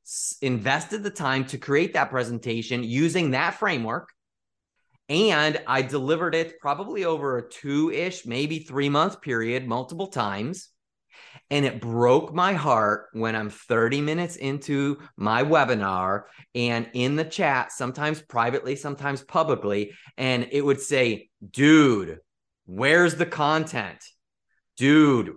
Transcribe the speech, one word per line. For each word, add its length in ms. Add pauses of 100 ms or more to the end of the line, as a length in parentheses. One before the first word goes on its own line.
s-, 380
invested 600
the 80
time 360
to 120
create 360
that 160
presentation 760
using 460
that 240
framework. 560 (1000)
And 580
I 160
delivered 520
it 260
probably 440
over 340
a 100
two-ish, 800
maybe 340
three-month 600
period, 460
multiple 420
times. 600 (800)
And 140
it 160
broke 520
my 200
heart 600
when 220
I'm 160
thirty 500
minutes 360
into 600 (180)
my 260
webinar 800 (320)
and 380
in 240
the 80
chat, 480
sometimes 500
privately, 540
sometimes 460
publicly, 680 (240)
and 360
it 120
would 160
say, 480 (200)
"Dude, 720 (480)
where's 500
the 100
content? 800 (720)
Dude, 600